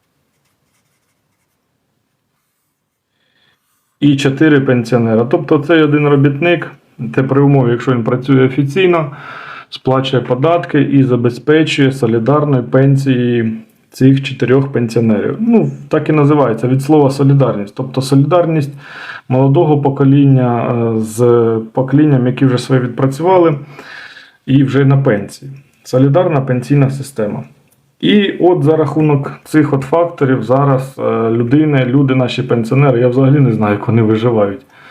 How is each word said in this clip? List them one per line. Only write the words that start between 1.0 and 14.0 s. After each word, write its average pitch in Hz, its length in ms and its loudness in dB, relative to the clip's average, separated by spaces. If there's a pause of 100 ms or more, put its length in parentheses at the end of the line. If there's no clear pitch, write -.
і 147 160 2
чотири 143 440 2
пенсіонера. 117 640 0
Тобто 156 340 0
цей 160 240 2
один 147 260 2
робітник, 143 600 0 (440)
це 127 80 0
при 139 180 0
умові, 139 300 2
якщо 120 220 -2
він 120 120 -2
працює 131 420 0
офіційно, 160 680 -2 (520)
сплачує 131 540 -2
податки 151 600 0
і 139 200 2
забезпечує 131 880 0
солідарною 127 720 0
пенсією 127 880 0 (420)
цих 135 280 2